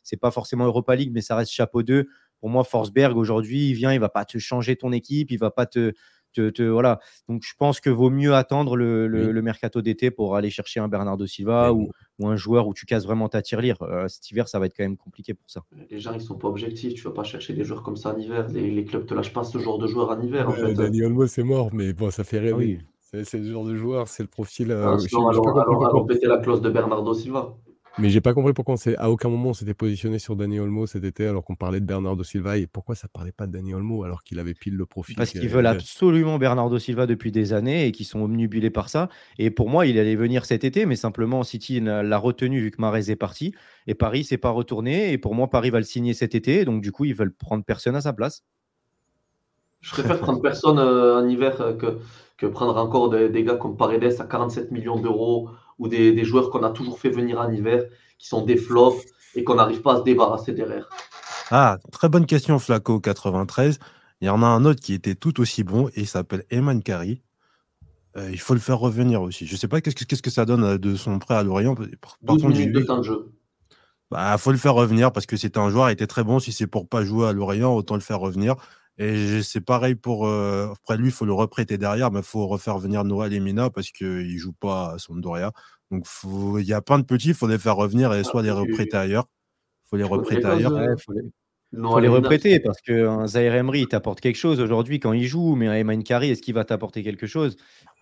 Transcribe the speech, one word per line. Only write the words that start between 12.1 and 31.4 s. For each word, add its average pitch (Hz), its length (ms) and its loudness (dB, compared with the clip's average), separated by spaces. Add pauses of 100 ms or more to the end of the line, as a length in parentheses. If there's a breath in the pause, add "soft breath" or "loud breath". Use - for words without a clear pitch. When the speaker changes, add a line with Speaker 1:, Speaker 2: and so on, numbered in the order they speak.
Speaker 1:
ou, 104 60 -4
ou - 20 0
un 107 80 0
joueur 107 320 2
où 101 60 -6
tu - 140 -16
casses 107 180 -2
vraiment 110 240 -2
ta 107 140 -2
tirelire. 117 400 -2
Euh, 90 240 -6
cet - 240 -14
hiver, 113 160 -2
ça - 100 -6
va 95 80 0
être 95 100 -4
quand 104 80 -6
même 98 140 -6
compliqué - 380 -14
pour - 160 -20
ça. 90 100 -16 (300)
Speaker 3:
Les 104 80 -12
gens, 113 160 -10
ils 113 60 -10
sont 104 140 -12
pas 104 120 -6
objectifs. 113 480 -8
Tu - 80 -18
vas - 80 -10
pas 104 120 -8
chercher - 300 -12
des 104 100 -4
joueurs 104 200 -10
comme 104 120 -10
ça 107 200 -6
en - 20 -8
hiver. 113 320 -6
Les, 101 220 -4
les 104 140 -2
clubs 117 200 -6
te - 80 -8
lâchent - 200 -6
pas 117 100 -6
ce 120 160 -8
genre 110 180 -4
de 110 80 -4
joueurs 113 240 0
en 110 100 -4
hiver, 123 300 -2
en 127 40 0
Speaker 2:
Euh, 113 160 -2
Speaker 3:
fait. 110 40 -2
Speaker 2:
Dani 110 300 0
Olmo, 123 240 2
c'est 120 160 -4
mort, 127 280 0
mais 98 220 -2
bon, 101 160 -2
ça 98 140 -6
fait 107 160 -4
rêver. 113 120 0
Speaker 1:
Ah 117 60 0
oui. 107 220 0 (200)
Speaker 2:
C'est, 104 260 -12
c'est 113 120 -8
le 107 140 -6
genre 113 120 -8
de 110 120 -4
joueur, 117 320 -4
c'est - 160 -10
le 104 40 -8
profil, 113 440 -6
Speaker 3:
Ah, 104 220 0
Speaker 2:
euh, 101 40 2
je, 95 100 0
Speaker 3:
sinon, 117 240 2
Speaker 2:
j'ai 113 80 4
pas 113 120 4
Speaker 3:
allons, - 20 0
Speaker 2:
compris 135 80 6
Speaker 3:
allons, 120 120 4
Speaker 2:
pourquoi. 120 160 2
Speaker 3:
allons 113 180 4
péter 123 180 2
la 120 140 4
cloche 120 220 0
de 113 100 0
Bernardo 110 420 0
Silva. 127 420 -6 (440)
Speaker 2:
Mais 104 100 2
j'ai 101 120 4
pas 123 120 2
compris 139 200 2
pourquoi 131 200 -2
on 120 40 -2
s'est, 113 200 -2
à 113 140 0
aucun 120 180 0
moment 120 200 -2
on 123 40 -2
s'était 101 220 -6
positionné 110 420 -2
sur 104 180 -6
Dani 101 240 -4
Olmo 104 280 -4
cet 95 160 -8
été 98 240 -4
alors 98 160 -2